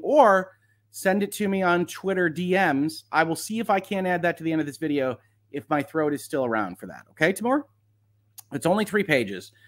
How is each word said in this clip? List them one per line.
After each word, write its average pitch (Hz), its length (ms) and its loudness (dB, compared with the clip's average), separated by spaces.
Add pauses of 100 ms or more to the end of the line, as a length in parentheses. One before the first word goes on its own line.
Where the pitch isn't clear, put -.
or 202 480 6 (400)
send 196 320 0
it 202 80 -4
to 208 160 -4
me 196 160 0
on 175 240 2
Twitter 185 420 -2
D 180 220 -4
Ms, 160 600 0
I 156 120 4
will 160 120 0
see 214 220 -8
if 226 140 -2
I 196 80 2
can't 190 260 -4
add 180 160 0
that 170 160 0
to 165 60 -12
the 160 80 -2
end 160 100 0
of 147 60 -6
this 139 100 -12
video 139 400 -2 (340)
if 143 200 -10
my 147 100 0
throat 151 320 -2
is 139 100 -8
still 135 220 -2
around 107 300 -2
for - 100 -16
that. 80 240 -18
Okay, 160 240 2
Timur? 254 320 -2 (840)
It's 139 160 -4
only 208 180 2
three 208 180 0
pages. 104 500 -2 (140)